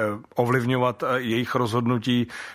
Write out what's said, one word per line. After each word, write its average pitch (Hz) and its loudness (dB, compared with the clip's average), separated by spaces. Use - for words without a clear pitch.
ovlivňovat, 123 2
eh, 127 0
jejich 120 -2
rozhodnutí. 120 2